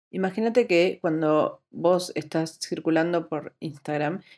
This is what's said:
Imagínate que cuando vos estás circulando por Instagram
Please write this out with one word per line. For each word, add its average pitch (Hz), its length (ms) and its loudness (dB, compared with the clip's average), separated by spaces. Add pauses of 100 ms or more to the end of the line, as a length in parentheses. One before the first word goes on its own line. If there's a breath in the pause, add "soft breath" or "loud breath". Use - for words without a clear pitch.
(120)
Imagínate 220 560 0
que 180 340 4
cuando 156 680 0
vos 180 420 0
estás 160 460 -4
circulando 165 680 -2
por - 300 -8
Instagram 151 640 -6 (160 loud breath)